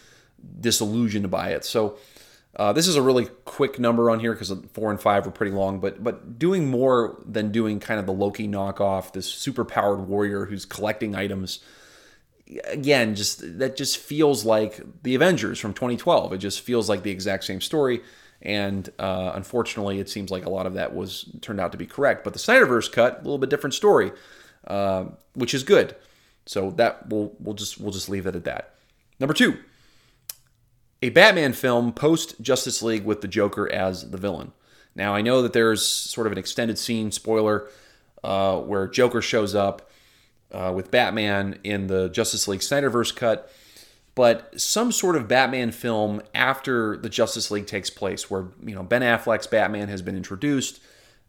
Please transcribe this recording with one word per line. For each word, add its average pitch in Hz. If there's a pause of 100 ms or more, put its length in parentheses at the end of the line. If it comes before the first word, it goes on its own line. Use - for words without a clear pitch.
(600)
disillusioned 107
by 92
it." 71
So, 107 (600)
uh, 104
this 165
is 180
a 143
really 127 (180)
quick -
number 117
on 113
here 113
'cause 95 (220)
four 107
and 101
five 101
were 95
pretty 101
long, 98
but, 98
but 117
doing 170
more 127
than 107
doing 107
kind 110
of 98
the 98
Loki 101
knockoff, 98
this 95
superpowered 101
warrior 101
who's 98
collecting 104
items, 95 (1040)
again, 131
just, 98
that 131
just 135
feels 147
like 110 (220)
the 127
Avengers 131
from 104
twenty 123
twelve. 113
It 95
just 98
feels 117
like 101
the 104
exact 95
same 95
story, 135 (380)
and, 98 (100)
uh, 92
unfortunately, 101
it 95
seems 98
like 92
a 90
lot 92
of 92
that 92
was, 92 (100)
turned 101
out 87
to 98
be 107
correct. 135
But 98
the -
Snyderverse 180
cut, 123
a -
little 143
bit 131
different 139
story, 139 (540)
uh, 98 (280)
which 127
is 131
good. 135 (480)
So 98
that, -
we'll, 104
we'll 104
just, 101
we'll 101
just 95
leave 95
it 85
at 85
that. - (440)
Number 143
two, 226 (1400)
a 123
Batman 165
film 120
post -
Justice 123
League 110
with 104
the 104
Joker 101
as 95
the 95
villain. 92 (420)
Now, 101
I 104
know 123
that 120
there's 113
sort -
of 104
an 95
extended 110
scene, 110
spoiler, 107 (560)
uh, 98
where 95
Joker 120
shows 104
up, 98 (600)
uh, 92
with 92
Batman 101
in 101
the 95
Justice 107
League 98
Snyderverse 123
cut, - (640)
but 117
some 233
sort 180
of 113
Batman 127
film 107 (120)
after 120
the 113
Justice 110
League 104
takes 98
place, 92
where, 95 (180)
you 107
know, 92
Ben 120
Affleck's 117
Batman 104
has 101
been 95
introduced, 120 (480)